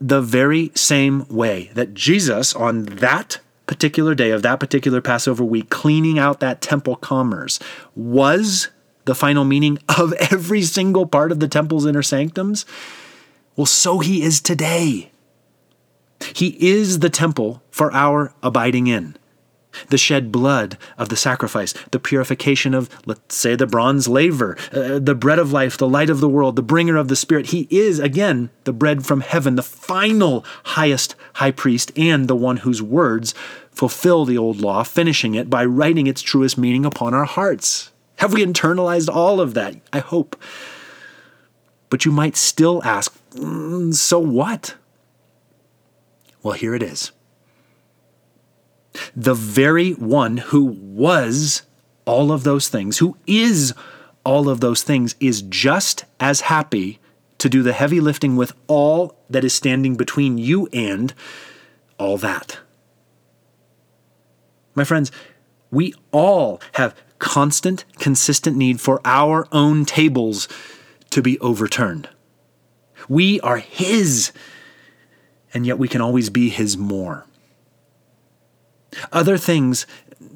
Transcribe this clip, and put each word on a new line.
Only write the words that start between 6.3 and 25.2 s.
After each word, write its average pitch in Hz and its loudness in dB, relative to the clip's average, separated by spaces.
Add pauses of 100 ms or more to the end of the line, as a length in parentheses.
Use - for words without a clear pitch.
that 127 -2
temple 139 -2
commerce, 123 -4 (360)
was 143 2 (360)
the 131 0
final 143 2
meaning 147 2 (100)
of 170 2
every 185 0
single 185 0
part 156 2
of 156 -2
the 156 0
temple's 151 0
inner 147 0
sanctums, 175 -2 (920)
well, 147 0
so 180 2
he 165 0
is 156 2
today. 160 -2 (1200)
He 175 -2
is 185 2
the 165 4
temple 131 -2
for 151 -2
our 143 2
abiding 123 0
in. 92 -2 (720)
The 139 2
shed 131 0
blood 123 0 (220)
of 113 -6
the 110 -4
sacrifice, 117 -4 (200)
the 127 -2
purification 131 0
of, 127 -2 (160)
let's - -10
say, 120 0
the 127 2
bronze 120 2
laver, 127 2 (120)
uh, 135 -2
the 139 2
bread 139 2